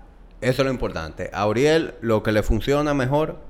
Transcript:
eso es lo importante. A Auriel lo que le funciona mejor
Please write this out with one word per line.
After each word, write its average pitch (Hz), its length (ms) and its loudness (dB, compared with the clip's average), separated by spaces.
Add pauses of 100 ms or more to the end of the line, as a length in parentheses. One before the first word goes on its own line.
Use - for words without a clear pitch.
(420)
eso 127 220 2
es - 20 2
lo 135 60 0
importante. 87 640 -6
A 90 80 -4
Auriel 139 600 2
lo 110 220 2
que 110 80 0
le 107 100 4
funciona 143 540 2
mejor 143 420 0 (120)